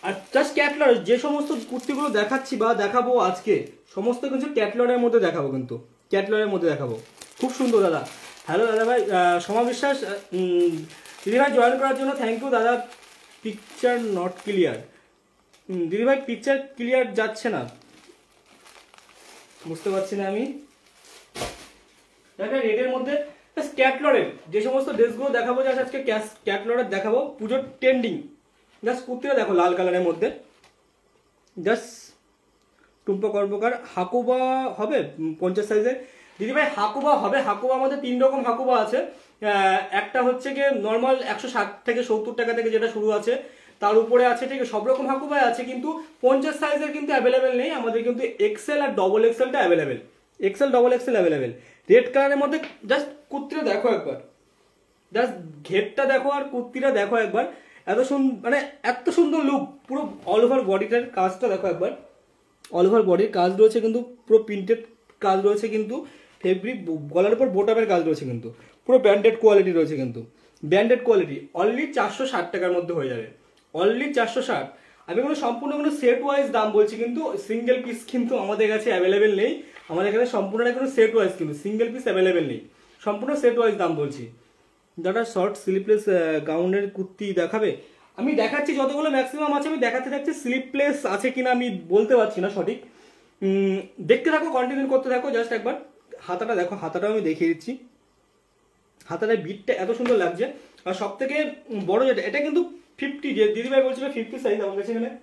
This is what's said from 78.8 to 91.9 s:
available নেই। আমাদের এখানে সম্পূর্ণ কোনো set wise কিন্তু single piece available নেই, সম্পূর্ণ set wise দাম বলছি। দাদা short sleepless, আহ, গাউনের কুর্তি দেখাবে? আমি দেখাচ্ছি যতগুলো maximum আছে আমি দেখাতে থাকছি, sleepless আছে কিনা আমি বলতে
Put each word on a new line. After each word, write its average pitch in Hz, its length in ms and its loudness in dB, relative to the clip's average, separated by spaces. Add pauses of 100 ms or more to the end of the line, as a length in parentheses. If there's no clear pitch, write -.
available 196 460 4
নেই। 233 260 -2 (260)
আমাদের 180 220 -2
এখানে 226 160 2
সম্পূর্ণ 226 460 -2
কোনো 262 180 -2
set 220 240 4
wise 202 240 2
কিন্তু 151 160 -4
single 220 380 -4
piece 254 100 -10
available 185 440 2
নেই, 113 140 -6 (440)
সম্পূর্ণ 226 320 -2
set 240 220 2
wise 220 180 2
দাম 165 180 0
বলছি। 127 340 -6 (720)
দাদা 190 240 -2
short 208 320 -2
sleepless, 208 520 0
আহ, 160 380 2
গাউনের 185 440 0
কুর্তি 196 420 -8
দেখাবে? 185 440 0 (400)
আমি 262 160 -2
দেখাচ্ছি 285 440 0
যতগুলো 285 340 0
maximum 277 420 -2
আছে 285 160 -2
আমি 311 100 -4
দেখাতে 247 320 -2
থাকছি, 285 240 -4
sleepless 277 720 -2
আছে 202 240 -2
কিনা 254 200 0
আমি 247 280 -2 (100)
বলতে 220 280 4